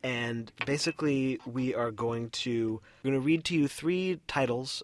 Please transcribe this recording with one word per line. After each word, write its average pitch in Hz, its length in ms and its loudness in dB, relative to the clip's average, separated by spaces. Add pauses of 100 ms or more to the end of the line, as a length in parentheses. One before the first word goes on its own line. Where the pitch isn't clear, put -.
and 117 500 -2 (140)
basically, 139 800 0
we 127 300 -2
are 117 160 0
going 117 400 -2
to, 113 500 0 (220)
we're 135 80 2
gonna 135 100 2
read 160 240 2
to 170 100 0
you 147 120 6
three 180 600 0
titles 131 560 -2